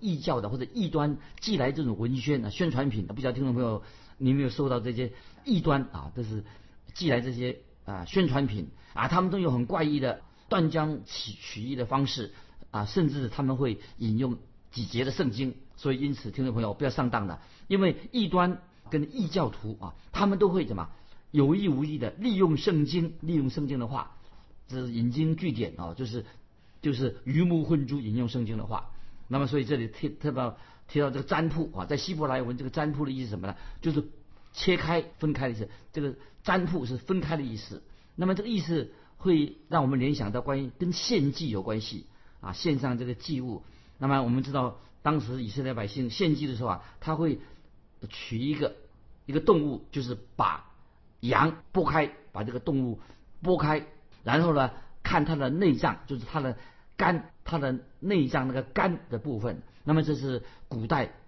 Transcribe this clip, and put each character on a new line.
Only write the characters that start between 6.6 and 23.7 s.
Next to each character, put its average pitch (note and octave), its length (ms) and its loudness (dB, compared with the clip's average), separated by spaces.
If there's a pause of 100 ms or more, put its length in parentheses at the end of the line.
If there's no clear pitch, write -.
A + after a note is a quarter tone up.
寄 E3+ 160 0
来 B2 120 4
这 B2+ 120 -4
些， B2 260 -4 (260)
啊， F#2+ 200 -6
宣 F#3 220 4
传 C#3 180 4
品 G#2 220 -2 (260)
啊， A#2 140 0
他 F3+ 140 4
们 F#3 100 2
都 G3 80 0
有 E3+ 120 2
很 B2 140 2
怪 E3 200 0
异 D3 160 2
的 B2 200 0 (280)
断 E3+ 200 4
章 D#3 360 0
取-， - 340 -10
取 - 220 -10
义 C3 140 -4
的 B2 100 -2
方 C3+ 220 2
式 - 260 -6 (380)
啊， G#2+ 140 -2
甚 E3 220 4
至 C3 220 -2
他 C#3+ 120 -4
们 C3 140 2
会 B2+ 240 0 (180)
引 A2 200 0
用 B2 200 0 (340)
几 B2 140 -6
节 A#2+ 200 0
的 C3+ 60 -2
圣 C#3+ 200 0
经。 B2 240 -4 (240)
所 C#3 140 0
以 B2+ 60 -2
因 C#3+ 160 0
此 G#2+ 160 -8
听 C3+ 120 -2
众 A#2+ 120 0
朋 A#2 80 0
友 G#2 100 0
不 D3 120 -6
要 C3 40 2
上 B2+ 220 0
当 G#2 160 0
了， E2 120 -6 (280)
因 G3 140 4
为 F3+ 160 4 (140)
异 A3 160 2
端 F3+ 360 2 (260)
跟 D3 260 0
异 G3+ 120 0
教 D3+ 220 0
徒 - 300 -8
啊， F2 140 -10 (180)
他 G3 140 2
们 G3 140 4
都 G3+ 100 8
会 F3+ 160 2
什 G#2+ 100 -4
么？ E2+ 140 -4 (400)
有 C#3+ 240 6
意 G3+ 140 2
无 C#3+ 180 2
意 D3+ 140 -2
的 A2 180 -2
利 G#3+ 180 0
用 F3 220 6
圣 D#3 280 4
经， E3 360 0
利 D#3+ 140 0
用 C3 160 2
圣 D3 160 -2
经 C#3 100 -2